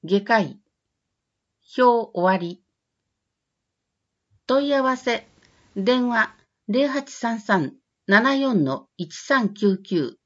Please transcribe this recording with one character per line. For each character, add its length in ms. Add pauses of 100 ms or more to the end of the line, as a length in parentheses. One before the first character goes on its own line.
外 200
科 180
医。 180 (1160)
表 360
終 100
わ 140
り。 260 (1800)
問 200
い 60
合 100
わ 140
せ、 300 (480)
電 320
話、 280 (320)
零 200
八 240
三 280
三 380 (280)
七 300
四 280
の 340
一 180
三 380
九 240
九。 480